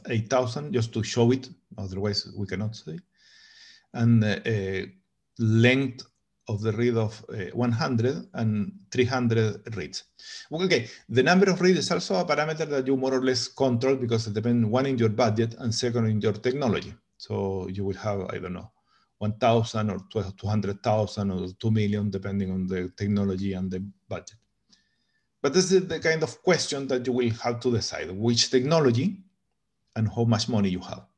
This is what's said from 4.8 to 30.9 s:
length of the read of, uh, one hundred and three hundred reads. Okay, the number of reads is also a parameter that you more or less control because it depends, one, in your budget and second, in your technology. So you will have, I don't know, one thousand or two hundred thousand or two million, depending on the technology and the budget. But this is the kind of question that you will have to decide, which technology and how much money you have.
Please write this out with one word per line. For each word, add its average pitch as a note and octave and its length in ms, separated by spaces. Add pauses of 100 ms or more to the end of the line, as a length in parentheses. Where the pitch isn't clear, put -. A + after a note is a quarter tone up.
length A#2+ 640 (440)
of G#2 140
the A2 100
read A#2 240
of, G#2+ 320
uh, G2 240
one A#2+ 200
hundred B2+ 640
and G#2+ 380 (180)
three B2+ 140
hundred A2+ 720
reads. - 280 (460)
Okay, D#3+ 380 (200)
the B2+ 140
number F#3 280
of F#3 100
reads F#3 180
is - 120
also - 240
a F3+ 100
parameter D#3 440
that C3+ 180
you C3+ 100
more C3 180
or B2+ 80
less B2+ 260
control C3 480
because A#2 300
it G#2 80
depends, A#2 320
one, B2+ 200
in C3+ 100
your A2+ 140
budget A2+ 480
and A2+ 160
second, A#2 320
in G#2+ 140
your G#2+ 120
technology. A#2+ 640 (240)
So G2 500
you F#2+ 160
will F#2+ 120
have, G2+ 340
I - 80
don't F2+ 160
know, - 160 (480)
one G#2+ 160
thousand A2 560
or F#2+ 80 (120)
two F#2+ 360
hundred G2+ 360
thousand G#2 500
or F2+ 160 (120)
two A2+ 100
million, G#2 400
depending G2 400
on F#2 160
the F#2 300
technology G2 560
and F#2 180
the F#2 140 (240)
budget. - 280 (1040)
But C#3 120
this F3 180
is F#3 160
the D#3+ 140
kind D#3+ 240
of - 180
question D3 460
that B2+ 180
you B2+ 60
will A#2+ 180
have A#2 300
to B2+ 100
decide, D#2+ 400
which A#2 400
technology C#3 680 (760)
and A2 140
how A#2 160
much A2+ 240
money G#2 220
you F2+ 100
have. - 240 (140)